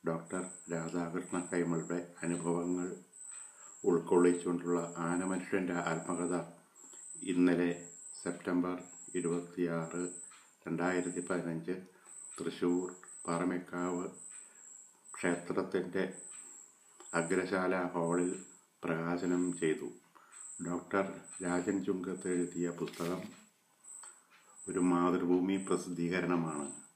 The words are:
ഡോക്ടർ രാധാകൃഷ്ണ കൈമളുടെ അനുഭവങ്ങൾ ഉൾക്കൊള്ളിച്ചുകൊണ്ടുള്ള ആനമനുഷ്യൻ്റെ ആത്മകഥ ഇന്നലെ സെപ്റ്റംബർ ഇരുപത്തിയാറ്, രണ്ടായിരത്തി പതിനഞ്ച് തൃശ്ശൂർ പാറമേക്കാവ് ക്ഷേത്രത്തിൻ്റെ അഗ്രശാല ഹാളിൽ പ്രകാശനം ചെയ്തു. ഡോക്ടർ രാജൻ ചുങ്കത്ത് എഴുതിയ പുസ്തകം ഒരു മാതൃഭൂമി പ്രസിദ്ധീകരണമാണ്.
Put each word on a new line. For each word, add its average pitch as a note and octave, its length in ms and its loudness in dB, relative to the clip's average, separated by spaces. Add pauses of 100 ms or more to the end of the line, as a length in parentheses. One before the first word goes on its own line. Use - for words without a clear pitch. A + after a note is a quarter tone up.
ഡോക്ടർ F2 360 -2 (280)
രാധാകൃഷ്ണ E2+ 640 -2 (140)
കൈമളുടെ F2 480 0 (220)
അനുഭവങ്ങൾ F2 680 0 (920)
ഉൾക്കൊള്ളിച്ചുകൊണ്ടുള്ള F2 960 4 (180)
ആനമനുഷ്യൻ്റെ F2+ 800 0 (140)
ആത്മകഥ E2+ 540 0 (880)
ഇന്നലെ F2 400 6 (500)
സെപ്റ്റംബർ F2+ 560 0 (400)
ഇരുപത്തിയാറ്, E2+ 840 0 (640)
രണ്ടായിരത്തി F2 600 0
പതിനഞ്ച് E2+ 480 -2 (600)
തൃശ്ശൂർ F#2 500 2 (380)
പാറമേക്കാവ് F2+ 800 0 (1120)
ക്ഷേത്രത്തിൻ്റെ F2+ 840 0 (1160)
അഗ്രശാല F#2 560 2 (180)
ഹാളിൽ F2 360 2 (540)
പ്രകാശനം F2 600 0 (180)
ചെയ്തു. D#2 280 0 (800)
ഡോക്ടർ F2+ 380 0 (400)
രാജൻ F2+ 320 2 (100)
ചുങ്കത്ത് F#2 420 -2
എഴുതിയ F2 420 0
പുസ്തകം E2+ 520 -4 (1500)
ഒരു F#2 120 2 (100)
മാതൃഭൂമി F2+ 680 4 (120)
പ്രസിദ്ധീകരണമാണ്. E2+ 1000 0 (280)